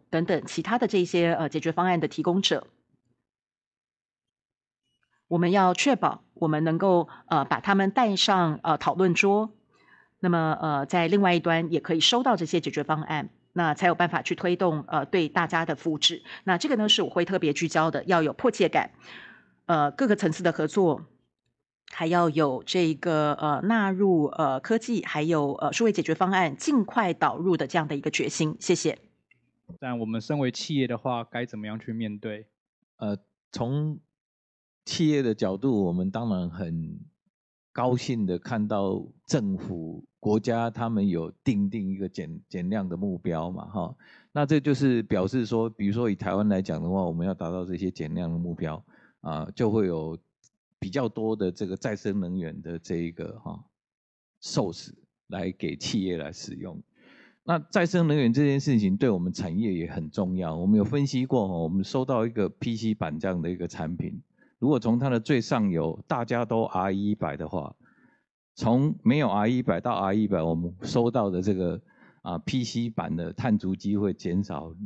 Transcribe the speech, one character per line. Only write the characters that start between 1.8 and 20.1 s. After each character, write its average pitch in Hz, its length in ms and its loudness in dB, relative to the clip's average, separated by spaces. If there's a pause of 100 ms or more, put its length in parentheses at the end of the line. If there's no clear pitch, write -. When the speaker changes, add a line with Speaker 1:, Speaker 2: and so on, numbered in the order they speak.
Speaker 1:
案 180 120 2
的 156 80 0
提 - 160 -6
供 175 180 2
者。 - 280 0 (2500)
我 170 100 0
们 175 140 4
要 185 240 6
确 262 220 2
保 156 260 -2 (120)
我 170 120 0
们 156 160 2
能 160 160 2
够， 180 300 4 (180)
呃， 147 180 2
把 135 140 0
他 196 160 2
们 196 160 4
带 214 240 2
上， 180 480 2
呃， 160 160 2
讨 143 160 -2
论 180 180 4
桌， 208 400 2 (720)
那 180 60 2
么， 160 280 2
呃， 143 280 -2
在 170 200 2
另 196 140 4
外 180 140 6
一 170 40 4
端 165 320 2
也 165 80 0
可 165 160 -2
以 165 60 2
收 240 220 4
到 247 120 4
这 170 120 0
些 175 120 0
解 156 120 -2
决 147 120 -2
方 156 200 -2
案， 147 260 -4 (240)
那 165 220 2
才 185 140 2
有 170 60 4
办 175 140 2
法 160 140 -2
去 - 120 -4
推 175 220 0
动， 160 320 2
呃， 143 160 0
对 165 240 2
大 170 180 0
家 165 200 0
的 156 100 -2
福 156 220 -4
祉。 - 240 0 (220)
那 185 120 4
这 180 100 -2
个 285 100 2
呢， 214 120 2
是 208 140 4
我 156 80 -2
会 180 160 2
特 185 120 0
别 156 140 2
聚 160 160 0
焦 160 220 2
的， 151 140 -2
要 170 180 4
有 147 100 0
迫 - 180 0
切 185 160 4
感， - 240 0 (760)
呃， 151 240 4
各 262 180 0
个 202 80 4